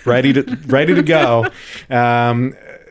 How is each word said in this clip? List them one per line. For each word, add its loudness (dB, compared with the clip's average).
ready 2
to, 0
<laughs> -10
ready 2
to 2
go. 2
Um, 0